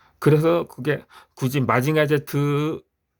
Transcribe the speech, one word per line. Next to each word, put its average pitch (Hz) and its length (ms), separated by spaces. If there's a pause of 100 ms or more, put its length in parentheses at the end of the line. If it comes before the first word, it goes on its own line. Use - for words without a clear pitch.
(200)
그래서 160 480
그게 135 380 (300)
굳이 139 240
마징가 131 480
Z를 147 760 (360)